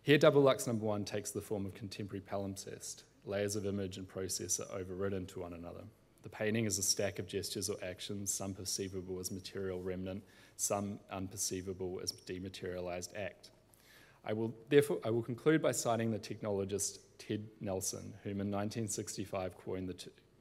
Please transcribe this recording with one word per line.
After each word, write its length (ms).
Here, 160
Double 240
Lux 260
number 200
one 180
takes 260
the 120
form 240
of 80
contemporary 480
palimpsest. 800
Layers 300
of 100
image 320
and 100
process 500
are 200
overridden 480
to 140
one 120
another. 300
The 80
painting 340
is 140
a 40
stack 360
of 80
gestures 420
or 160
actions, 480
some 220
perceivable 640
as 120
material 520
remnant, 400
some 420
unperceivable 920
as 100
dematerialized 1040
act. 320
I 80
will, 220
therefore, 360
I 60
will 120
conclude 380
by 120
citing 380
the 80
technologist 800
Ted 260
Nelson, 640
whom 180
in 100
nineteen 380
sixty-five 680
coined 300
the, 60
t-, 160